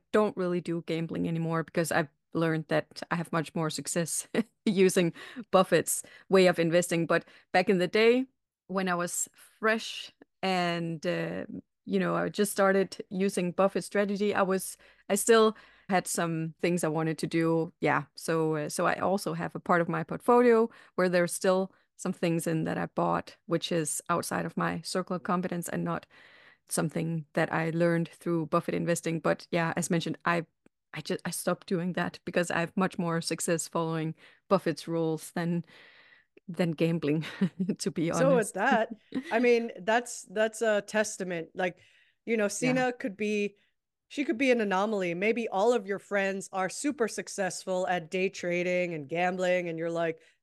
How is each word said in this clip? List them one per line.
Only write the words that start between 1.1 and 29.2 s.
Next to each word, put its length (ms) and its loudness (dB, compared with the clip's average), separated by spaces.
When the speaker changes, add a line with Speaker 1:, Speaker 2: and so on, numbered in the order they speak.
Speaker 1:
anymore 360 -2
because 280 -2
I've 160 2
learned 360 0
that 320 -2
I 40 0
have 160 -4
much 220 -2
more 160 -2
success 640 -4
<laughs> 320 -4
using 480 4
Buffett's 500 4
way 180 8
of 100 4
investing. 480 2
But 200 0
back 160 4
in 80 4
the 100 2
day, 380 4
when 220 -2
I 60 0
was 320 -4
fresh 520 -2
and, 640 -2
uh, 400 -4
you 140 0
know, 160 0
I 140 0
just 240 0
started 440 2
using 420 0
Buffett's 340 0
strategy, 480 0
I 100 0
was, 340 -2
I 60 0
still 420 6
had 180 0
some 540 -2
things 240 2
I 20 0
wanted 300 0
to 100 -2
do. 540 2
Yeah. 220 2
So, 400 0
uh, 140 -4
so 180 -2
I 80 2
also 380 -2
have 220 -6
a 40 -10
part 220 2
of 80 -2
my 140 -2
portfolio 680 4
where 140 2
there's 240 2
still 380 2
some 160 -4
things 340 0
in 160 0
that 140 -2
I 80 -2
bought, 400 0
which 280 -2
is 360 -2
outside 360 -2
of 100 -10
my 280 -2
circle 340 -4
of 60 -14
competence 440 -4
and 160 -4
not 220 -4
something 640 -2
that 200 0
I 180 0
learned 380 2
through 380 -4
Buffett 260 0
investing. 460 -2
But 320 -2